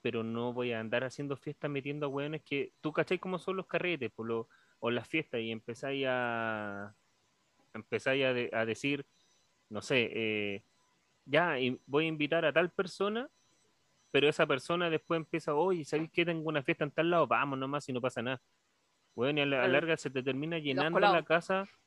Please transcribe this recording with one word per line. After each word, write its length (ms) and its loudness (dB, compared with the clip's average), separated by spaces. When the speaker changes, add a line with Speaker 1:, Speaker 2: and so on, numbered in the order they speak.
Speaker 1:
Pero 220 -2
no 300 -4
voy 200 -2
a 80 -4
andar 240 -2
haciendo 320 -6
fiestas 340 -8
metiendo 360 -4
a 20 -2
hueones 340 -4
que, 380 -4
tú 120 -4
cachai 260 2
cómo 200 -4
son 180 -4
los 100 -8
carretes, 440 -2
por 160 -8
lo, 220 -2
o 120 0
las 180 -2
fiestas, 320 -2
y 100 -4
empezáis 580 -4
a, 840 -2
empezáis 520 0
a 80 4
de-, 200 0
a 120 2
decir, 400 -2
no 120 -6
sé, 320 2
eh, 520 -2
"Ya, 340 2
y 280 0
voy 180 2
a 40 -2
invitar 360 0
a 80 4
tal 180 4
persona", 580 -4
pero 180 4
esa 180 4
persona 420 0
después 300 0
empieza, 360 -4
"Oye, 300 2
¿sabéis 260 -2
qué? 140 2
Tengo 240 -2
una 140 0
fiesta 200 0
en 80 -2
tal 200 2
lado, 160 4
vamos 320 2
nomás 300 -4
y 40 -2
no 80 0
pasa 200 -2
nada". 200 -4
Weón, 220 2
y 40 2
a 40 4
la, 200 2
a 20 4
Speaker 2:
Claro. 20 4
Speaker 1:
larga 280 4
se 140 -6
te 120 -2
termina 360 -2
Speaker 2:
Los 180 2
Speaker 1:
llenando 20 2
Speaker 2:
colados. 320 6
Speaker 1:
la 40 -12
casa, 440 2